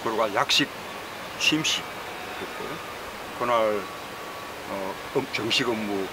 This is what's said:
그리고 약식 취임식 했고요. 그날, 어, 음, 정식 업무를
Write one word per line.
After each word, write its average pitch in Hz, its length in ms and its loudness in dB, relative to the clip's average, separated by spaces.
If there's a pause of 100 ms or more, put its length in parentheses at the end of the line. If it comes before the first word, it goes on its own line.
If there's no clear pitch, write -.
그리고 110 320 2
약식 139 340 4 (680)
취임식 - 440 4 (560)
했고요. - 380 -6 (640)
그날, 110 420 6 (880)
어, 98 240 -4 (220)
음, 135 180 2
정식 117 340 2
업무를 101 460 2